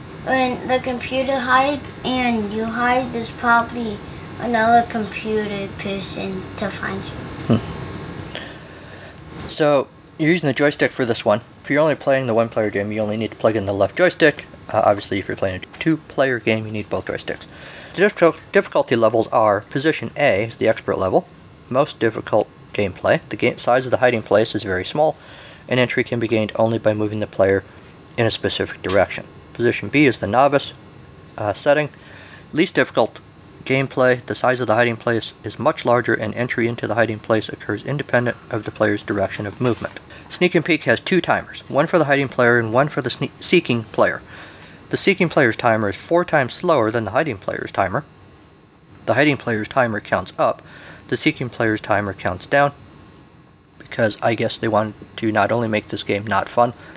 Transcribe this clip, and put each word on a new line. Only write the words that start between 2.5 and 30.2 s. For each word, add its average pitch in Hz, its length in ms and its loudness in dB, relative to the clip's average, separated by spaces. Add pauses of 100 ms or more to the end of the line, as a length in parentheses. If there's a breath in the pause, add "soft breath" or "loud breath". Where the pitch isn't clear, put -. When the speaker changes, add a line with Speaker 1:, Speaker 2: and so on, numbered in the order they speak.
Speaker 1:
you 220 120 -2
hide, 240 460 0
there's 233 200 -6
probably 233 680 0 (440 loud breath)
another 233 480 4
computer 208 800 -4 (120)
person 190 640 -6 (140)
to 202 120 -4
find 196 340 -6
you. - 540 -4
Speaker 2:
Hmm. - 1900 -12
So, 147 400 2 (300)
you're 156 140 2
using 165 160 2
the 131 60 2
joystick 147 380 2
for 131 140 -2
this 113 200 -2
one. 107 160 4 (220)
If - 60 -6
you're 139 120 4
only 156 140 4
playing 135 320 0
the 117 60 0
one-player 113 360 2
game, 101 220 -2
you 107 100 -2
only 104 160 -2
need 110 140 -4
to - 60 -18
plug 110 180 2
in 104 100 -2
the 101 80 0
left 98 240 0
joystick. 165 480 2 (240)
Uh, 110 160 0
obviously, 101 340 2
if 90 80 -6
you're 98 100 -6
playing 95 260 -2
a - 160 -18
two-player 139 600 0
game, 110 260 -2
you 107 60 -10
need 107 180 -8
both 95 160 -4
joysticks. - 400 -8 (500 loud breath)
The 160 60 -2
difficult-, 180 380 4 (120)
difficulty 151 440 2
levels 113 320 4
are: 107 340 4
Position 143 540 -2
A 113 300 2
is 113 120 -10
the 110 100 0
expert 110 300 0
level, 95 300 0 (420)
most 135 300 0
difficult 113 480 0 (260)
gameplay. 104 460 0 (100)
The - 60 -8
game 120 220 0
size 127 280 2
of 123 60 -8
the 110 60 4
hiding 120 240 2
place 110 340 2
is 101 80 -6
very 92 220 -4
small, 151 300 0 (520 loud breath)
and 123 120 0
entry 123 240 2
can 120 160 -4
be 113 80 0
gained 107 280 0
only 113 220 2
by 110 160 2
moving 107 260 -4
the 104 80 -4
player 98 360 2 (540 loud breath)
in 117 80 2
a 110 60 2
specific - 500 -4
direction. 95 440 0 (280)
Position 117 360 0
B 147 160 4
is 123 140 2
the 95 80 -4